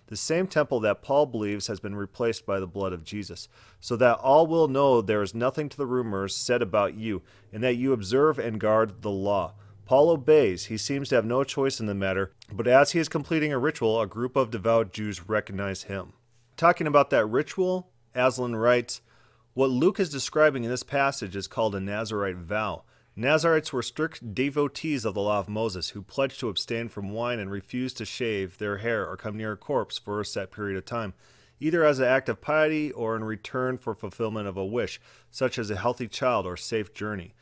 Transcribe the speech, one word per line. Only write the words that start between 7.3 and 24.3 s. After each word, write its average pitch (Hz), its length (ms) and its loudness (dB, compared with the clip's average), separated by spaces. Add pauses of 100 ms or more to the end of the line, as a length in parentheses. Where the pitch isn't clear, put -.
and 107 100 -4
that 123 140 2
you 135 160 2
observe 127 460 2
and 110 200 -4
guard 107 420 2
the 101 100 -4
law. 98 420 -2 (320)
Paul 147 240 6
obeys. 139 560 4
He 110 120 -6
seems 139 320 -4
to 135 60 2
have 110 100 4
no 123 180 0
choice 135 360 -2
in 113 60 -4
the 104 80 -2
matter, 95 380 -2 (200)
but 107 140 -4
as 135 280 8
he 170 60 2
is 151 100 -2
completing 151 420 -2
a 131 80 -2
ritual, 117 400 0
a 107 80 0
group 120 280 -6
of 127 140 2
devout 113 440 2
Jews 101 340 -8
recognize 98 560 -4
him. 95 300 -10 (420)
Talking 170 320 4
about 143 220 6
that 117 160 4
ritual, 180 680 0 (240)
Aslan 123 400 2
writes, 120 460 2 (520)
"What 135 160 2
Luke 147 300 2
is 180 100 0
describing 143 540 2
in 117 60 -4
this 123 140 -4
passage 135 520 -2
is 95 120 -6
called 110 280 -2
a 95 40 -2
Nazirite 101 580 -4
vow. 95 460 -4 (340)
Nazirites 156 560 2
were 123 80 -2
strict 120 520 -6